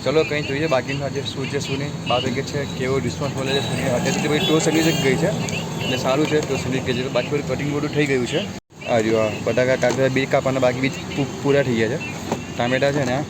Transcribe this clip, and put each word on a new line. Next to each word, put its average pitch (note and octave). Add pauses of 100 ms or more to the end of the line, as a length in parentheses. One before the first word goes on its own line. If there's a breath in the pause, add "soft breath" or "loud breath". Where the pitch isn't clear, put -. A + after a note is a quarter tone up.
ચલો, D3
કંઈ D3
જોઈએ C#3+
બાકીનું C3+
આજે C3+
શું C3
છે, C#3
શું C3+
નહીં. C#3+ (180)
બાર B2
પેકેટ C3
છે, C#3+
કેવો C3
રિસ્પોન્સ C3
મળે C3+
છે, C#3
શું B2+
નહીં. B2+
અત્યારે B2+
તો D3
બધી D3
ટોલ D#3
સર્વિસ D#3+
જ D#3+
ગઈ C3
છે, E3 (580)
એટલે C3
સારું C3+
છે, D3+
ટોલ C3+
સર્વિસ B2+
ગઈ C3
છે. B2
તો C3+
બાકી B2
બધું C#3+
કટિંગ C#3
બધું D3
થઈ D3
ગયું B2+
છે. C#3+ (480)
આ A#2+
રહ્યું, A2
આ G#2+ (140)
બટાકા, B2
કાંકરા B2
બે C3
કાપવાના C3+
બાકી, B2+
બી C3+
પૂ-, -
પૂરા C#3
થઈ B2+
ગયા A2+
છે. C3+ (600)
ટામેટા C3
છે C#3+
ને B2
આ D3